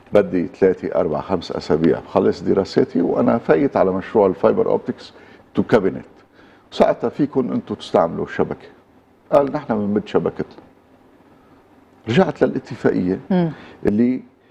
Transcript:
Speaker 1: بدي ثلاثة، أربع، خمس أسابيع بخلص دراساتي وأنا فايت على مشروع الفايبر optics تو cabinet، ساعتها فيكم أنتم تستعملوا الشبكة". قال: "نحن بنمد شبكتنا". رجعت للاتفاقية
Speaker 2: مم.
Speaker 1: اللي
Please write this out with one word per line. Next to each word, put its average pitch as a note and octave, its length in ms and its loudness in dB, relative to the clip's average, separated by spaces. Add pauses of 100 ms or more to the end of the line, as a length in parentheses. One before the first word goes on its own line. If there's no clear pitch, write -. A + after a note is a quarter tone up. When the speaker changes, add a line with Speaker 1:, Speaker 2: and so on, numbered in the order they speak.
(120)
Speaker 1:
بدي F#2 340 2
ثلاثة، - 540 0
أربع، D2+ 200 -2
خمس F2 320 -6
أسابيع D#2+ 480 0
بخلص - 420 0
دراساتي F#2+ 600 0
وأنا A#2+ 360 0
فايت D3 380 0
على F#2 160 2
مشروع F#2+ 340 2
الفايبر G2+ 400 2
optics - 460 -4 (420)
تو G#2 80 0
cabinet، G2 420 0 (640)
ساعتها - 400 0
فيكم C3+ 420 -2
أنتم A2 220 -6
تستعملوا E2+ 500 0
الشبكة". - 440 -6 (640)
قال: C#3+ 200 2
"نحن - 220 -4
بنمد G#2 340 -2
شبكتنا". E2+ 540 -4 (1500)
رجعت D#3 340 2
للاتفاقية A#2 760 0 (120)
Speaker 2:
مم. F3 220 2 (340)
Speaker 1:
اللي A#2+ 340 0 (300)